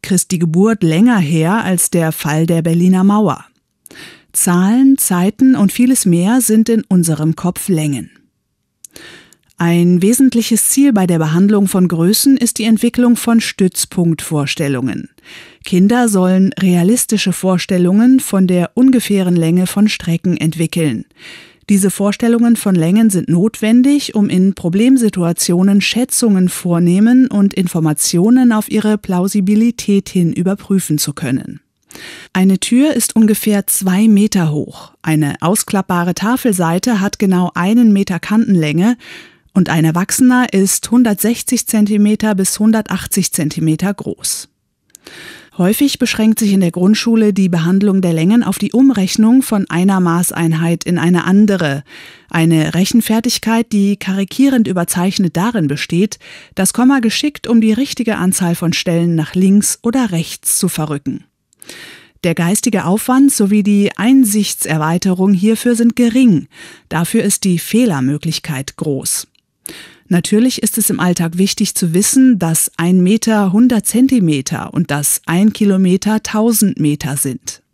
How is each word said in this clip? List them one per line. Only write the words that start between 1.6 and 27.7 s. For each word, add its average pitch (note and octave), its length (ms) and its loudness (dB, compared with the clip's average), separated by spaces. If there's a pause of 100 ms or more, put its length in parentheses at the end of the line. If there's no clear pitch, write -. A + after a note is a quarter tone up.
als F#3 240 -2
der D#3+ 240 -2
Fall D#3 320 -2
der E3 160 0
Berliner F3 420 2
Mauer. G3+ 400 0 (880)
Zahlen, A3 640 2
Zeiten G#3 600 2
und G3 160 2
vieles B3 320 0
mehr F#3 340 2
sind A3 300 2
in A3+ 140 0
unserem D#3+ 520 0
Kopf - 320 -6
Längen. D3+ 440 -4 (1500)
Ein F3 440 2
wesentliches A#3 680 2
Ziel C#4 240 2
bei F#3+ 140 2
der E3+ 120 2
Behandlung F#3+ 480 2
von F#3 220 2
Größen F3 480 2
ist A3+ 220 -2
die A3 40 -4
Entwicklung A#3 540 2
von A#3 240 0
Stützpunktvorstellungen. D3 1700 -4 (560)
Kinder A3 420 2
sollen F#3+ 460 2
realistische F#3+ 800 0
Vorstellungen F#3+ 880 2
von F#3+ 260 0
der F3+ 280 0
ungefähren G3+ 600 2
Länge E3+ 320 2
von G#3 220 0
Strecken E3+ 480 -4
entwickeln. D#3+ 680 -4 (680)
Diese G3 220 2
Vorstellungen A#3 640 0
von G3 200 -2
Längen F#3+ 340 2
sind F#3 180 -2
notwendig, A3+ 880 0
um G#3 140 0
in F#3 240 2
Problemsituationen G3 1300 0
Schätzungen G#3 680 0
vornehmen F3+ 800 2
und G3+ 260 0
Informationen F#3 1000 0